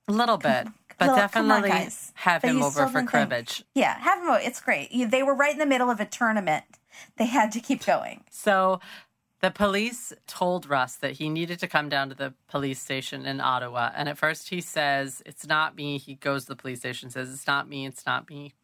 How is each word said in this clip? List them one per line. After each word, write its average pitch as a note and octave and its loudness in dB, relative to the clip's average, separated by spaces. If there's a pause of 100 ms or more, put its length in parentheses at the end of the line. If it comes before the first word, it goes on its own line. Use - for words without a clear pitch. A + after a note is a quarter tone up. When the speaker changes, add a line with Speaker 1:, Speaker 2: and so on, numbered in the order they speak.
Speaker 1:
A G3+ -2
little A3+ 4
bit, C3+ 2
Speaker 2:
com-, - -10 (240)
Speaker 1:
but - 4
Speaker 2:
little, G3+ 4
come A3 2
on, G#3 6
Speaker 1:
definitely G3+ 0 (160)
Speaker 2:
guys. - -14
Speaker 1:
have E3+ 2
Speaker 2:
But B3 4
Speaker 1:
him B3+ 2
Speaker 2:
you - 4
Speaker 1:
over C#4 2
Speaker 2:
still C#3+ 2
Speaker 1:
for B3 -4
Speaker 2:
didn't A#3+ 0
think. C#3+ 4
Speaker 1:
cribbage. A#2+ -4 (120)
Speaker 2:
Yeah, F#3+ 4
have F4 2
him E4+ 0
over. A#3 6
It's - -4
great. F3 -2
You, B3 0
they B3+ 2
were C#4 4
right C#4+ 2
in C#4+ -6
the D4+ 2
middle B3 4
of G#3+ -2
a G#3 -2
tournament. G#3 0 (540)
They A3+ 2
had A3 2
to A3 -6
keep - -4
going. - 0
Speaker 1:
So F#3+ 2 (600)
the F#3 2
police G#3 -2 (120)
told F3+ -2
Russ C3 0
that C3+ -4
he D#3 -4
needed E3+ -4
to F#3 -4
come D3 0
down C#3 0
to C3+ -12
the C#3 -8 (140)
police C#3 -4
station C3+ -6
in C3+ -4
Ottawa. B2 -2
And D3 -2
at D3+ -6
first D#3+ -2
he F3+ -4
says, C#3 -2
"It's - -18
not D#3 0
me." C#3+ -6
He C#3 -14
goes C#3 -4
to - -20
the C#3 -8
police B2+ -10
station, B2 -8
says, B2+ -8
"It's C3+ -14
not C#3+ 0
me, C#3 -8
it's C3+ -14
not B2+ -2
me." C#3+ -16 (100)